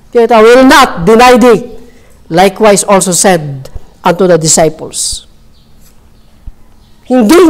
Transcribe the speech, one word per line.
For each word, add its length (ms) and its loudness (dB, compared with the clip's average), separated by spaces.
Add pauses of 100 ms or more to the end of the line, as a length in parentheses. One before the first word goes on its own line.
(140)
yet 160 0
I 120 2
will 240 4
not 400 0
deny 320 4
thee." 360 0 (580)
Likewise 500 0
also 300 -2
said 560 -4 (320)
unto 240 -2
the 160 2
disciples. 880 -6 (1800)
Hindi, 320 0 (140)